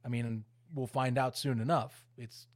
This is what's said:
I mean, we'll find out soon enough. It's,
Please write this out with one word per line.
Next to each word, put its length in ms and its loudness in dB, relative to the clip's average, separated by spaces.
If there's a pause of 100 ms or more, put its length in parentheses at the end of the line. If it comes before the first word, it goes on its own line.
I 60 -8
mean, 340 0 (320)
we'll 120 -2
find 300 2
out 200 2
soon 240 0
enough. 420 0 (140)
It's, 380 -14